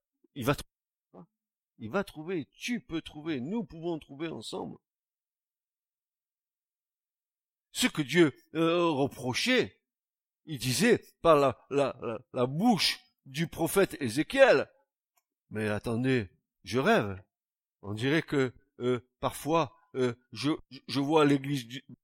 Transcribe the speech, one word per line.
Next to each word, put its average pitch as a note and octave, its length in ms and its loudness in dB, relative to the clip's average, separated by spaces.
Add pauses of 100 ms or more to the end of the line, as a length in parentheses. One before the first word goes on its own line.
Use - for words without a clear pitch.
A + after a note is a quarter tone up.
(360)
il B2 100 -6
va C#3 100 4
trouver. - 720 -20 (540)
Il A2 100 -12
va F#3 160 -2
trouver, D#3 480 -8
tu A#3+ 260 -8
peux D#3+ 220 -8
trouver, D3+ 400 -8
nous F#3 240 -6
pouvons D#3+ 340 -8
trouver C#3+ 300 -12
ensemble. - 480 -10 (3000)
Ce - 140 -2
que E3 160 -2
Dieu, D3 340 4 (200)
euh, E3 340 2
reprochait, C#3 880 0 (680)
il D#3 120 -10
disait C3 400 2 (240)
par D#3+ 140 8
la, C#3 340 2
la, C3+ 320 0
la, A2+ 180 -8 (140)
la B2+ 140 0
bouche F3 520 0 (260)
du C#3+ 220 -6
prophète E3 540 0
Ézéchiel, D3+ 640 4 (840)
mais G#2+ 180 -2
attendez, A#2 600 -2 (320)
je G2+ 160 -2
rêve. C3 440 0 (580)
On G2+ 120 -10
dirait C3+ 300 0
que, C3 280 -2 (280)
euh, B2 280 -2 (120)
parfois, D3 580 -4 (160)
euh, B2+ 220 0 (160)
je, A#2 180 -2 (380)
je A#2 120 -2
vois D3+ 260 4
l'église C#3 420 0
de B2+ 140 -14 (220)